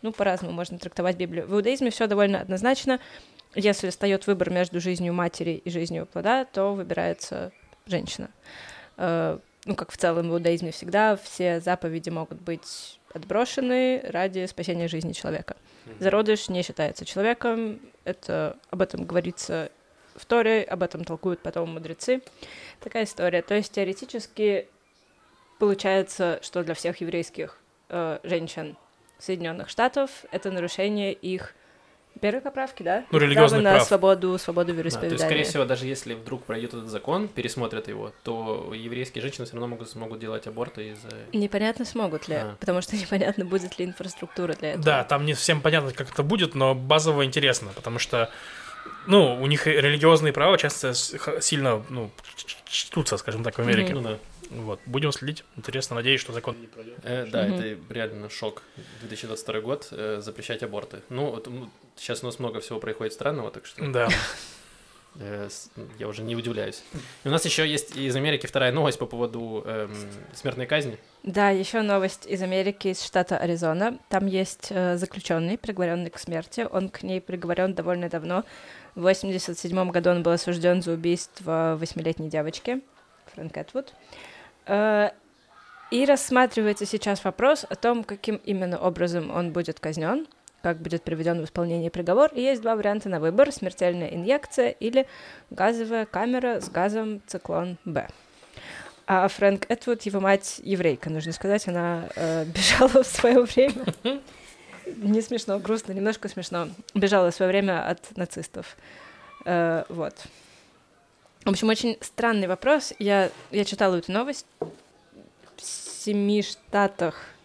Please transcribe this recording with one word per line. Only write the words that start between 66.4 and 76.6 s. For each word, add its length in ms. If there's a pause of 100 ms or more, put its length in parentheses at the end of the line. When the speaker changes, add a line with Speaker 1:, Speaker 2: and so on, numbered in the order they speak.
Speaker 2:
И 40
у 40
нас 120
еще 200
есть 320
из 180
Америки 320
вторая 240
новость 300
по 60
поводу, 600
эм, 240 (440)
смертной 320
казни. 300 (280)
Speaker 1:
Да, 260
еще 320
новость 440
из 160
Америки, 460
из 140
штата 360
Аризона. 600 (120)
Там 180
есть, 420
э, 260
заключенный, 640
приговоренный 520
к 100
смерти. 500